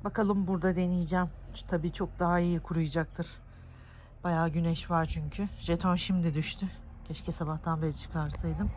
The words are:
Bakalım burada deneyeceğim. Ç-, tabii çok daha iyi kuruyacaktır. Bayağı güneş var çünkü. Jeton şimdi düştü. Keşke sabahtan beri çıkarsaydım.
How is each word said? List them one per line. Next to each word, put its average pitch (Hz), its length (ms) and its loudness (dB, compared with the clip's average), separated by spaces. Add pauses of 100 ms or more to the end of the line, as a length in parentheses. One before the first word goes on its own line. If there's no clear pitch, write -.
Bakalım 202 440 2
burada 180 280 2
deneyeceğim. 180 520 2 (280)
Ç-, - 120 -10
tabii 170 240 0
çok - 280 -4
daha 175 200 4
iyi 175 200 4
kuruyacaktır. 160 680 -2 (960)
Bayağı 165 260 2
güneş 165 420 0
var 165 140 4
çünkü. 156 440 -2 (100)
Jeton 170 360 2
şimdi 175 380 2
düştü. 160 360 -2 (380)
Keşke 160 240 -6
sabahtan 160 500 -2
beri 156 160 0
çıkarsaydım. 160 800 -2